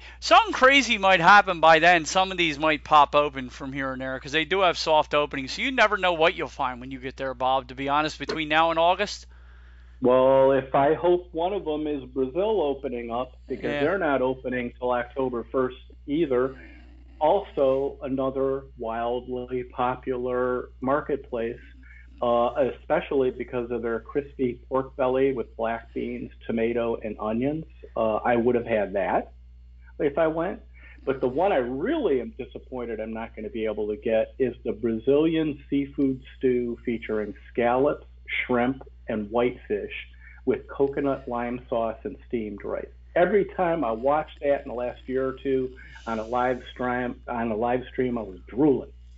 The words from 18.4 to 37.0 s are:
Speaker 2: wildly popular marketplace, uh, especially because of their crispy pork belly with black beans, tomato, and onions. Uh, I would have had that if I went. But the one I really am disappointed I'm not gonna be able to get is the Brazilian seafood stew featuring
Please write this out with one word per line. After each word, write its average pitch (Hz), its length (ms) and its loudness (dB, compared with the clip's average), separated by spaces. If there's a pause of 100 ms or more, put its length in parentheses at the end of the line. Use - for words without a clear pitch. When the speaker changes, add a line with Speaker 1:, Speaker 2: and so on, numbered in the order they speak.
Speaker 2:
wildly 123 880 -6
popular 123 1040 -2 (120)
marketplace, 131 800 -2 (600)
uh, 120 480 2 (100)
especially 147 520 0
because 120 400 -8
of 117 100 -4
their 117 180 -4
crispy 135 600 -6 (100)
pork 131 260 -4
belly 131 380 2
with 113 240 -8
black 113 360 -6
beans, 120 380 -8 (140)
tomato, 117 580 -2
and 107 160 -8
onions. 127 460 -4 (300)
Uh, 110 220 0
I 120 180 0
would 120 200 2
have 117 120 -2
had 101 260 -2
that 95 400 -2 (640)
if 151 200 -2
I 165 80 4
went. 165 340 -4 (440)
But 135 160 -2
the 135 60 0
one 160 240 0
I 170 60 2
really 143 640 -2
am 113 160 -8
disappointed 117 600 -10
I'm 110 140 -8
not 110 220 -10
gonna 107 140 -10
be 110 160 -6
able 107 220 -4
to 107 100 -4
get 113 400 0
is 123 260 0
the 120 100 -4
Brazilian 139 960 0
seafood 139 520 -2 (160)
stew 123 480 0
featuring 110 480 -4 (180)